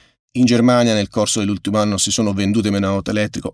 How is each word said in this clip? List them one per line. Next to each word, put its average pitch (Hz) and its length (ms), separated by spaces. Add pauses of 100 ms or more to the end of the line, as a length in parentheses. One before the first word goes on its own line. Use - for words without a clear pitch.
(320)
In 123 140
Germania 120 500
nel 101 140
corso - 280
dell'ultimo 101 400
anno 104 200
si - 120
sono 101 240
vendute 104 380
meno 101 160
auto 98 240
elettriche 107 420